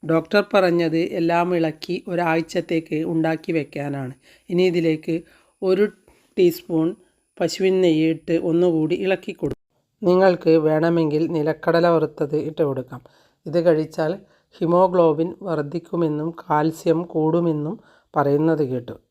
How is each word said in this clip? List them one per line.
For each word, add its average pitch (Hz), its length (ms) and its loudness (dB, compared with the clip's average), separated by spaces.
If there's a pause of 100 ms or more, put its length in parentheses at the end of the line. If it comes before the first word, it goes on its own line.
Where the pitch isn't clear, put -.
ഡോക്ടർ 160 440 0
പറഞ്ഞത് 170 520 2 (120)
എല്ലാം 170 440 0
ഇളക്കി 165 400 -4 (120)
ഒരാഴ്ചത്തേക്ക് 165 960 -2
ഉണ്ടാക്കി 160 460 -2
വെക്കാനാണ്. 143 600 -6 (360)
ഇനി 175 180 2
ഇതിലേക്ക് 165 480 0 (460)
ഒരു 190 240 2 (520)
ടീസ്പൂൺ 170 500 0 (500)
പശുവിൻ 185 440 0
നെയ്യ് 160 280 4
ഇട്ട് 160 340 -2
ഒന്നുകൂടി 165 520 0
ഇളക്കി 185 380 -4
കൊടുക്കും. - 300 -8 (380)
നിങ്ങൾക്ക് 180 560 4
വേണമെങ്കിൽ 156 720 2
നിലക്കടല 165 600 0
വറുത്തത് 151 500 0
ഇട്ട് 156 260 -4
കൊടുക്കാം. 127 380 -6 (440)
ഇത് 165 180 -2
കഴിച്ചാൽ 156 500 0 (380)
ഹീമോഗ്ലോബിൻ 170 760 2 (120)
വർദ്ധിക്കുമെന്നും 160 960 -4
കാൽസ്യം 160 680 0
കൂടുമെന്നും 160 680 -2 (380)
പറയുന്നത് 151 540 2
കേട്ടു. 123 280 -8 (160)